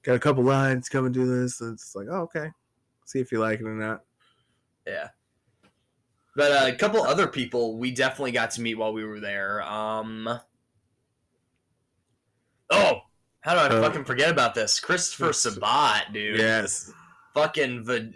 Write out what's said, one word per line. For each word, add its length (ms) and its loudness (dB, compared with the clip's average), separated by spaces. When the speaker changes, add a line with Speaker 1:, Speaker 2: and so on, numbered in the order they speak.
Speaker 1:
Got 120 2
a 40 2
couple 240 2
lines, 460 2
come 160 0
and 80 0
do 120 0
this. 360 -2
And 120 -8
it's 220 -18
like, 140 -10
"Oh, 120 -6
okay. 300 -8
See 140 -6
if 140 -4
you 60 0
like 200 0
it 80 -8
or 80 -8
not." 260 -6
Speaker 2:
Yeah. 220 -8
But, 160 4
uh, 160 6
a 80 0
couple 280 2
other 240 2
people 500 -2
we 140 -4
definitely 400 -2
got 200 0
to 100 -8
meet 160 -2
while 160 -2
we 100 -6
were 160 -10
there. 440 -4
Um... 760 -6
oh, 320 4
how 120 0
did 60 2
I 40 6
Speaker 1:
Uh, 40 4
Speaker 2:
fucking 240 0
forget 260 2
about 240 2
this? 240 0
Christopher 460 -2
Speaker 1:
Chris- 160 0
Speaker 2:
Sabat, 720 2
dude. 260 -4
Speaker 1:
Yes. 520 0
Speaker 2:
Fucking 520 0
Ve-, 300 -4